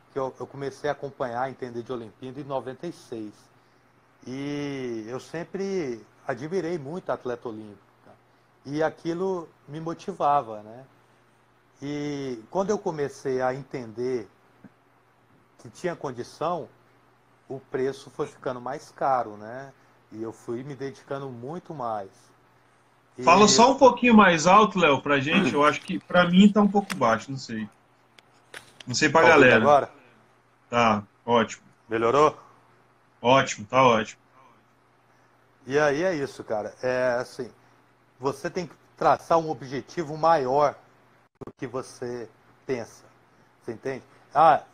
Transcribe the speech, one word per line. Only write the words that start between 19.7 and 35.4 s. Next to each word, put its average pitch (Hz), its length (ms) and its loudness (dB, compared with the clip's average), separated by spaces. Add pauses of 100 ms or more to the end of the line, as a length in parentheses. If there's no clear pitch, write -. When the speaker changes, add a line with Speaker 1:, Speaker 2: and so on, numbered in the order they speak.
Speaker 1:
E 107 100 -12
eu 110 100 -8
fui 120 300 -10
me 143 120 -14
dedicando 139 540 -10
muito 135 460 -14
mais. 110 360 -8 (1080)
E 123 40 -10
Speaker 2:
Fala 185 260 6
só 240 240 6
um 262 60 -6
pouquinho 247 360 6
mais 175 320 6
alto, 196 320 6
Léo, 147 220 4
pra 143 200 0
gente. 135 340 0
Eu 147 100 2
acho 147 160 2
que - 180 -8
pra 175 300 2
mim 190 240 8
tá 214 80 2
um 208 80 4
pouco 202 260 -2
baixo, 117 360 0
não 135 80 -8
sei. 110 300 -10 (1200)
Não 123 80 -8
sei 151 140 2
pra 160 140 6
Speaker 1:
Tá 160 60 6
ouvindo 156 120 8
Speaker 2:
galera. 120 220 8
Speaker 1:
agora? 139 280 4 (800)
Speaker 2:
Tá, 113 340 2 (220)
ótimo. 117 380 0 (260)
Speaker 1:
Melhorou? 120 500 2 (840)
Speaker 2:
Ótimo, 127 440 2
tá 131 160 2
ótimo. 113 380 2 (1500)